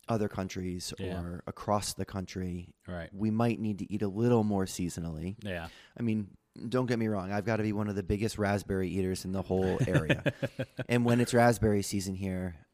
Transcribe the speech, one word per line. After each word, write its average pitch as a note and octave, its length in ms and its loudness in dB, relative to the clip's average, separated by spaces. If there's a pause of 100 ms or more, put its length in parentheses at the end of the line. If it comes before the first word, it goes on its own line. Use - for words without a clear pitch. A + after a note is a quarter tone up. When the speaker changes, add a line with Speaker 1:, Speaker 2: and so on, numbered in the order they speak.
Speaker 1:
other G#2 200 0
countries F#2 720 -6
Speaker 2:
Yeah. F#2 200 -4
Speaker 1:
or F2 280 -8
across - 460 -2
the F#2+ 120 -4
country. F2+ 680 -6 (140)
Speaker 2:
Right. E2+ 260 -8
Speaker 1:
We G#2+ 180 0
might A2+ 280 2
need G#2 200 -2
to G2+ 120 -6
eat G2+ 100 -2
a G#2+ 60 0
little A2+ 360 4
more G2+ 220 2
seasonally. F2 760 -4
Speaker 2:
Yeah. F2+ 260 -6 (300)
Speaker 1:
I B2 60 -4
mean, G#2+ 240 0 (420)
don't B2+ 160 2
get A#2+ 140 0
me A2+ 80 2
wrong. G2 240 -2
I've G#2 140 -2
gotta A2 180 0
be G#2+ 100 0
one G#2 140 0
of G2+ 80 -2
the G2 80 -2
biggest G#2+ 340 0
raspberry G2 520 2
eaters F#2 360 0
in F2+ 60 -4
the F#2+ 100 0
whole - 460 2
area. - 340 2 (360)
Speaker 2:
<laughs> - 320 -8
Speaker 1:
And A#2+ 160 4
when A#2+ 140 4
it's A#2+ 140 2
raspberry A2 480 6
season G2 320 -2
here, F#2 420 -4 (180)